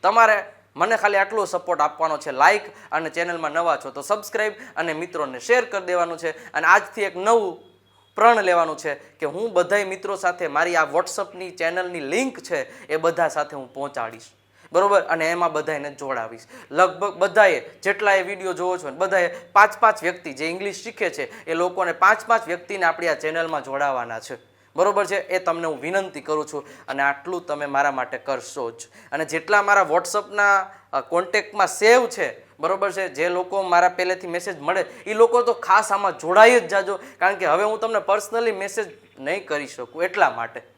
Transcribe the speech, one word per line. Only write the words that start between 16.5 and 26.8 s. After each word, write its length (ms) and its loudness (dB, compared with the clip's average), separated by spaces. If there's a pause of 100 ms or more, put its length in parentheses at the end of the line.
લગભગ 460 2
બધાએ, 440 4 (220)
જેટલા 320 2
એ 80 2
વીડિયો 300 -6
જોવો 260 -4
છો 120 -10
ને, 60 -14
બધાએ 320 0 (240)
પાંચ 280 6
પાંચ 220 4
વ્યક્તિ 300 -4
જે 140 -6
ઇંગ્લિશ 380 -8
શીખે 260 -4
છે 340 -10
એ 100 -6
લોકોને 380 -2
પાંચ 340 4
પાંચ 200 2
વ્યક્તિને 380 -6
આપણી 240 0
આ 60 2
ચેનલમાં 500 -4
જોડાવાના 560 -4
છે, 180 -14 (380)
બરોબર 300 2
છે? 100 -4
એ 220 -4
તમને 280 -4
હું 140 -6
વિનંતી 400 -4
કરું 260 -4
છું, 180 -12 (240)